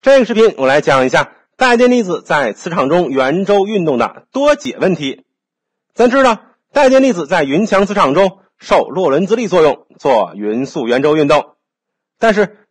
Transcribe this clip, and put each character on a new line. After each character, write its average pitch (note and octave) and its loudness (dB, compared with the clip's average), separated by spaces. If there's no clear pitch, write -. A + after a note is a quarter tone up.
这 C4+ 4
个 B3+ 2
视 A3+ -4
频 A3 2
我 C3+ 0
来 C#3 2
讲 C3+ 0
一 - -2
下 D3+ -2
带 B3 2
电 B3 2
粒 B3 2
子 F3 -6
在 C#3+ -2
磁 - -14
场 E3 -4
中 E3+ 0
圆 C3+ -2
周 G3 0
运 G#3 -4
动 C#3+ -2
的 - -6
多 C4 0
解 C#4+ -8
问 F3+ 0
题。 D3 -10
咱 A#3+ 2
知 C4+ 0
道， A#3+ 0
带 C#4 2
电 C4 4
粒 C4 2
子 F3 -6
在 E3 -2
云 D3+ -2
强 G3 0
磁 G3+ -8
场 D#3+ 0
中 F#3 0
受 - -2
洛 E3 -2
伦 D#3 0
兹 G3+ 0
力 A#3 -6
作 E3+ 2
用 D3 0
做 A#2 0
匀 G#2+ -4
速 C3+ -6
圆 B2 0
周 D3+ 2
运 D3+ 0
动， D#3 0
但 A3+ 0
是 G3+ -2